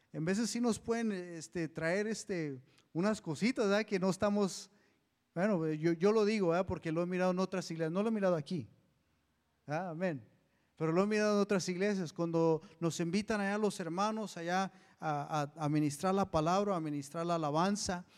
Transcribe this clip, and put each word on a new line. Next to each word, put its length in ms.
en 140
veces 240
sí 100
nos 180
pueden, 320
este, 580
traer, 380
este, 540
unas 300
cositas, 420
¿verdad? 220
Que 120
no 120
estamos, 600
bueno, 380
yo, 220
yo 180
lo 140
digo, 220
¿verdad? 180
Porque 260
lo 100
he 40
mirado 240
en 80
otras 320
iglesias, 220
no 100
lo 80
he 20
mirado 240
aquí, 320
¿verdad? 220
Amén. 340
Pero 160
lo 100
he 40
mirado 300
en 40
otras 300
iglesias, 420
cuando 480
nos 220
invitan 400
allá 160
los 240
hermanos 560
allá 340
a, 560
a, 80
a 60
ministrar 440
la 160
palabra, 460
a 40
ministrar 440
la 120
alabanza, 680